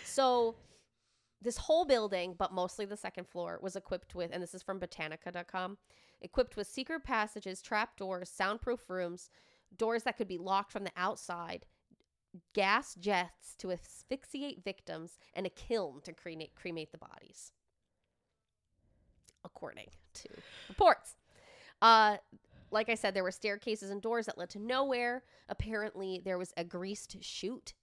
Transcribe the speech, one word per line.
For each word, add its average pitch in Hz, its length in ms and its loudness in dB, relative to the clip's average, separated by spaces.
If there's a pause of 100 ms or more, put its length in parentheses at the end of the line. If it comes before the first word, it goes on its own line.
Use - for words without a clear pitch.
so 247 500 4 (840)
this 226 160 -2
whole 320 280 4
building, 196 520 2
but 185 160 -2
mostly 185 320 -2
the 202 120 -8
second 180 300 -8
floor, 170 360 -6
was 185 120 -6
equipped - 380 -8
with, 170 180 -4
and 180 120 -4
this 262 100 -10
is 185 80 -14
from 190 180 -8
Botanica 165 520 -8
dot 175 160 -8
com, 185 320 -6 (420)
equipped - 340 0
with 202 120 -6
secret 285 360 -6
passages, 208 580 -4
trap - 360 -2
doors, 185 320 -6
soundproof 226 580 -2
rooms, 180 440 -6 (440)
doors 226 280 0
that 254 120 0
could 208 120 -4
be 180 100 -4
locked 190 340 0
from 196 120 -6
the 196 120 -6
outside, 175 680 -4 (880)
gas 202 460 4
jets 180 580 -2
to 185 140 -4
asphyxiate 269 920 -8
victims, 170 540 -10 (160)
and 185 140 -4
a - 20 -6
kiln 160 520 -4
to 170 120 -14
cremate, 160 420 -12
cremate 165 360 -8
the - 80 -16
bodies, - 520 -20 (1900)
according - 420 -14 (260)
to - 160 -16 (400)
reports. - 460 8 (680)
Uh, 220 360 12 (540)
like 214 180 2
I 226 60 2
said, 202 180 2
there 190 100 2
were 180 80 0
staircases 214 600 -4
and 202 100 -4
doors 226 240 0
that - 120 -8
led 175 140 -8
to 208 80 -10
nowhere. 247 640 0 (260)
Apparently, 208 720 -4
there 185 140 -2
was 180 200 -6
a 170 60 -2
greased 190 580 -8
chute - 600 -8